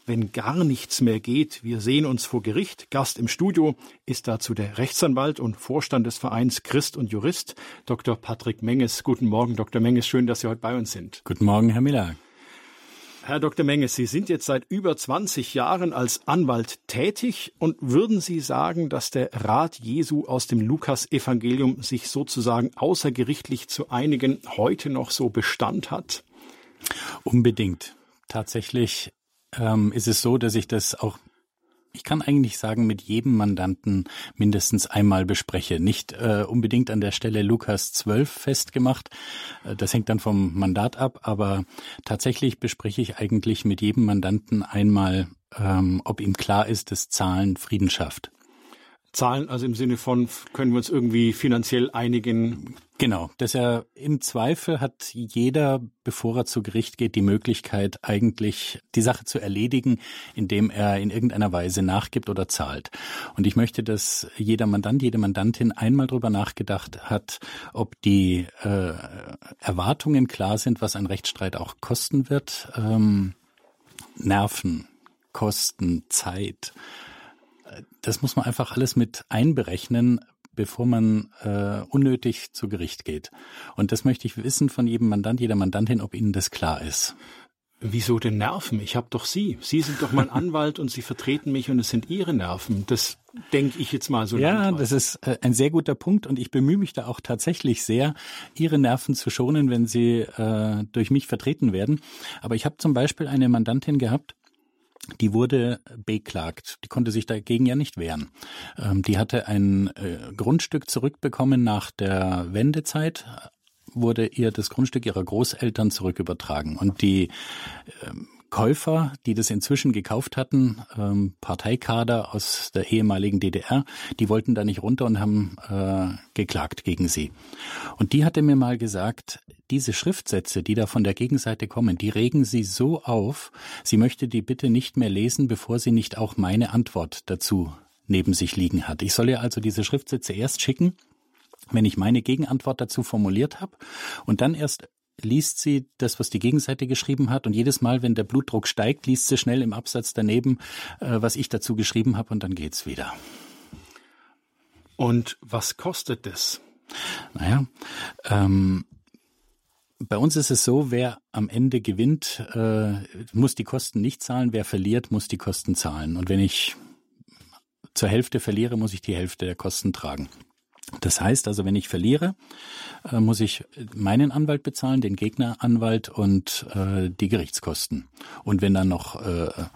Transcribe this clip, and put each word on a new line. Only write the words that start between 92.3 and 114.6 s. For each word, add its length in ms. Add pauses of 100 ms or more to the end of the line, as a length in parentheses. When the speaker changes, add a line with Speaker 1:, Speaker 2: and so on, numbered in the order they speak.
Speaker 1:
Nerven. 540
Das 300 (340)
denke 260
ich 140
jetzt 180
mal 160
so 100
Speaker 2:
Ja, 180
Speaker 1:
langsam. 240
Speaker 2:
das 120
ist, 320
äh, 180
ein 140
sehr 160
guter 240
Punkt 320
und 140
ich 100
bemühe 280
mich 140
da 140
auch 140
tatsächlich 640
sehr, 300 (440)
Ihre 200
Nerven 360
zu 160
schonen, 400
wenn 160
Sie, 360
äh, 680
durch 220
mich 160
vertreten 440
werden. 280 (420)
Aber 140
ich 100
hab 140
zum 140
Beispiel 340
eine 200
Mandantin 500
gehabt, 360 (840)
die 120
wurde 480 (160)
beklagt. 880
Die 40
konnte 220
sich 140
dagegen 400
ja 100
nicht 220
wehren. 320 (480)
Ähm, 240
die 160
hatte 320
ein, 480
äh, 220 (180)
Grundstück 540
zurückbekommen 720
nach 260
der 600
Wendezeit, 760 (680)
wurde 340
ihr 260
das 160